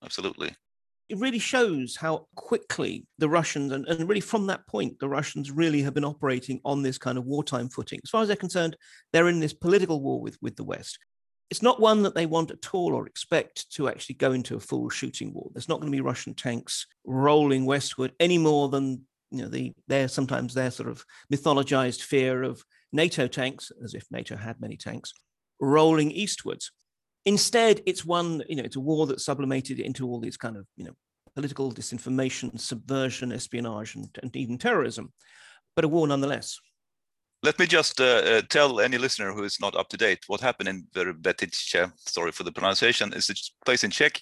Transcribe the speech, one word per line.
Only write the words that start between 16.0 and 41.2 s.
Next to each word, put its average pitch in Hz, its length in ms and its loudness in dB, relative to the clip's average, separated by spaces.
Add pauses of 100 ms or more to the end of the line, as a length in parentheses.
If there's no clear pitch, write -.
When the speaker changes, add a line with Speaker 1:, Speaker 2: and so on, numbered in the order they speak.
Speaker 2:
Russian 123 320 -4
tanks - 540 -6 (180)
rolling 135 600 4
westward 131 540 -2
any 175 180 4
more 147 320 4
than, 135 320 -2 (300)
you 123 120 -6
know, 107 60 -8
the, 123 240 -6 (140)
their, 135 200 2
sometimes 127 460 -2
their 127 160 0
sort 120 200 -8
of - 140 -12 (300)
mythologized 139 680 2
fear 131 420 2
of 127 200 -6 (280)
nato 151 360 2
tanks, 131 440 -6 (120)
as 107 120 -12
if 107 160 -12
nato 117 240 -10
had 110 260 -10
many 107 160 -10
tanks, - 360 -12 (460)
rolling 156 520 6
eastwards. - 600 -6 (540)
Instead, 214 600 6
it's 180 200 -2
one, 170 420 0
you 160 80 -6
know, 127 80 -4
it's 113 140 -8
a - 20 -6
war 151 260 2
that's - 200 -2
sublimated 135 540 -2
into 127 280 -6
all 120 140 -6
these - 160 -8
kind 113 180 -8
of, 98 100 -16 (120)
you - 80 -14
know, - 80 -16 (420)
political 139 360 -4
disinformation, 127 880 -4
subversion, 127 760 -4
espionage, 113 600 -8
and, 107 160 -12 (140)
and 127 120 -10
even 123 220 -6
terrorism, 135 540 -2 (640)
but 165 80 6
a 160 40 6
war 160 200 4
nonetheless. 139 500 0 (840)
Speaker 1:
Let 151 160 4
me 180 80 6
just, 160 340 4
uh, - 20 6
uh, 113 460 6
tell 139 300 6
any 123 180 4
listener 113 340 -2
who 104 120 -6
is - 160 -6
not 98 160 -2
up - 140 -2
to 101 80 -10
date 98 300 2
what 98 120 -4
happened 117 300 -2
in 92 260 -8
Verbětice. 90 1040 -2